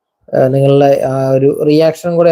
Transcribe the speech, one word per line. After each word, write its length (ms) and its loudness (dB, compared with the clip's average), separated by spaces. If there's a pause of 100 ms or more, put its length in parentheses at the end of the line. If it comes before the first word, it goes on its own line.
(360)
ഏഹ്, 200 0
നിങ്ങളുടെ 360 2 (200)
ആ 20 -6 (240)
ഒരു 120 2 (200)
റിയാക്ഷൻ 480 0
കൂടെ 140 2